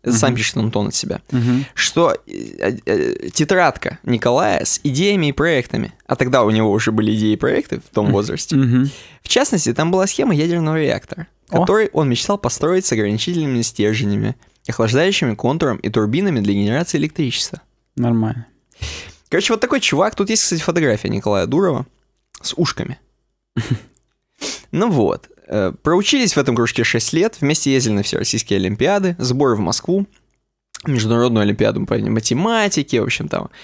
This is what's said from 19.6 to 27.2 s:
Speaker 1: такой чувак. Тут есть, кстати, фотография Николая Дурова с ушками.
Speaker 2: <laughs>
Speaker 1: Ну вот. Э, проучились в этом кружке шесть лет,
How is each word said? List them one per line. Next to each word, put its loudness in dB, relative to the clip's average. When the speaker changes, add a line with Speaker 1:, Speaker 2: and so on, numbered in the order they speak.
Speaker 1:
такой 0
чувак. 0
Тут 0
есть, 0
кстати, -2
фотография 0
Николая 0
Дурова 0
с -8
ушками. -2
Speaker 2:
<laughs> -10
Speaker 1:
Ну 0
вот. 0
Э, -2
проучились 2
в 0
этом 2
кружке 0
шесть -2
лет, 0